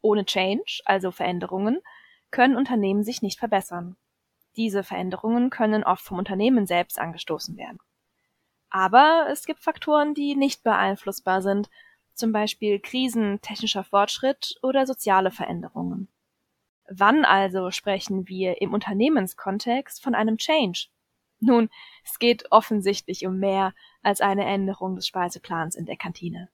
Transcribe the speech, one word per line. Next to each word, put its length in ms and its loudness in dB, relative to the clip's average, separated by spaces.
Ohne 240 2
Change, 600 -2
also 260 2
Veränderungen, 680 -2
können 260 4
Unternehmen 460 0
sich 180 -6
nicht 180 -4
verbessern. 580 -6
Diese 280 -2
Veränderungen 640 0
können 320 2
oft 220 0
vom 140 -8
Unternehmen 480 2
selbst 320 -2
angestoßen 580 -8
werden. 220 -16
Aber 600 6
es 160 -6
gibt 140 -6
Faktoren, 540 0
die 220 -2
nicht 260 0
beeinflussbar 800 0
sind, 260 0
zum 180 -2
Beispiel 460 0
Krisen, 600 -2
technischer 420 -6
Fortschritt 800 0
oder 240 2
soziale 440 2
Veränderungen. 760 -8
Wann 360 4
also 460 2
sprechen 580 -4
wir 320 -4
im 120 -2
Unternehmenskontext 1300 -2
von 120 -2
einem 240 0
Change? 500 -2
Nun, 280 4
es 140 -14
geht 340 2
offensichtlich 720 2
um 120 -4
mehr 360 0
als 180 0
eine 240 0
Änderung 500 -2
des 120 -8
Speiseplans 680 -6
in 120 -10
der 100 -10
Kantine. 580 -10